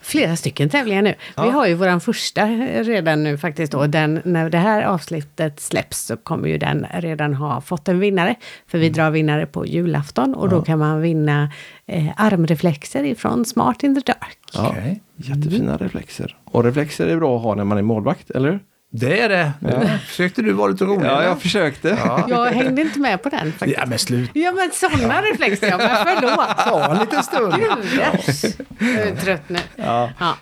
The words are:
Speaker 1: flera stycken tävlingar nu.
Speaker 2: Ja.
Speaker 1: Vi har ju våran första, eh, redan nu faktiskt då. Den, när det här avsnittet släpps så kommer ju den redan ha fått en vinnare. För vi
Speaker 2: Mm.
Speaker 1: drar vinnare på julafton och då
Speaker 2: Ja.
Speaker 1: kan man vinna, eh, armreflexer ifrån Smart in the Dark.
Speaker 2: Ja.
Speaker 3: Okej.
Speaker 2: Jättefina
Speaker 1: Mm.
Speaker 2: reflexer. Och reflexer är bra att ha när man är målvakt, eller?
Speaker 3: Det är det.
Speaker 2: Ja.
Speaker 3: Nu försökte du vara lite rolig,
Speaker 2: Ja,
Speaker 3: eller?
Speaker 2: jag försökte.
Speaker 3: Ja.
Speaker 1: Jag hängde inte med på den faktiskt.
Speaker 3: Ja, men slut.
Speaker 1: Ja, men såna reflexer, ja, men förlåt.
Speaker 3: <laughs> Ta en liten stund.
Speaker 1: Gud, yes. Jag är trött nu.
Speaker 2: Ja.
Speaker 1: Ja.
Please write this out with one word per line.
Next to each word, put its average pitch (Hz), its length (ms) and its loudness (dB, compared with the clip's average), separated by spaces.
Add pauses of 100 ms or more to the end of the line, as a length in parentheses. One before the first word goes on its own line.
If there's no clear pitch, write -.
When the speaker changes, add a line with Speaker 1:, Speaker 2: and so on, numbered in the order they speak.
Speaker 1:
flera 180 320 0
stycken 143 340 -2
tävlingar 220 320 2
nu. 202 120 4 (220)
Speaker 2:
Ja. - 60 0
Speaker 1:
Vi 226 80 4
har 262 160 2
ju 175 80 4
våran 180 260 2
första, - 420 -2
eh, 226 420 0
redan 165 400 2
nu 147 140 0
faktiskt 151 340 -4
då. 143 140 0
Den, 156 380 0
när 165 260 2
det 170 80 2
här 214 240 4
avsnittet 156 800 -4
släpps - 460 -4
så 113 100 -4
kommer - 320 -4
ju 156 100 0
den 147 360 -2
redan 151 400 -2
ha 139 260 -4
fått - 280 -6
en 180 120 2
vinnare. 196 340 2 (320)
För - 120 -2
vi 165 80 4
Speaker 2:
Mm. 156 100 2
Speaker 1:
drar 156 140 4
vinnare 156 360 2
på 156 200 -6
julafton 170 680 -2
och - 140 -2
då 180 80 2
Speaker 2:
Ja. 156 80 2
Speaker 1:
kan 160 140 0
man 151 240 0
vinna, 151 480 2 (360)
eh, 160 180 -2 (120)
armreflexer 175 880 0
ifrån 240 400 -2
Smart - 380 0
in 277 200 4
the 247 100 -2
Dark. - 260 -8 (160)
Speaker 2:
Ja. - 160 0
Speaker 3:
Okej. 170 300 -4 (160)
Speaker 2:
Jättefina 151 560 -2
Speaker 1:
Mm. - 60 -4
Speaker 2:
reflexer. - 640 -8
Och - 200 2
reflexer 147 420 0
är 165 100 0
bra 143 200 0
att 113 60 -2
ha 110 120 0
när 101 100 -2
man 101 140 0
är 98 40 0
målvakt, 110 480 -2
eller? 156 300 0 (360)
Speaker 3:
Det 135 240 0
är 233 80 2
det. 170 320 2
Speaker 2:
Ja. - 80 -4 (120)
Speaker 3:
Nu 202 260 2
försökte 180 360 -2
du 214 100 2
vara 202 160 2
lite 190 160 0
rolig, 190 220 0
Speaker 2:
Ja, 139 40 2
Speaker 3:
eller? 151 180 2
Speaker 2:
jag 180 140 -2
försökte. 175 640 0
Speaker 3:
Ja. - 240 2
Speaker 1:
Jag 240 180 2
hängde 262 360 2
inte 320 180 -2
med 220 220 0
på 285 60 -4
den 180 240 -4
faktiskt. - 260 -2
Speaker 3:
Ja, - 80 -2
men 117 120 -4
slut. 123 360 0
Speaker 1:
Ja, 339 180 0
men 359 200 0
såna 302 500 0
reflexer, 226 460 2
ja, 185 100 2
men 240 120 4 (260)
förlåt. 220 420 2
Speaker 3:
<laughs> - 60 2
Ta 220 300 2
en 190 60 2
liten 285 220 0
stund. 233 320 0
Speaker 1:
Gud, 277 400 0
yes. - 500 0 (340)
Jag 247 160 0 (140)
är 190 80 -4
trött 175 320 -2
nu. 175 100 -2 (180)
Speaker 2:
Ja. 120 420 -2
Speaker 1:
Ja. 170 240 0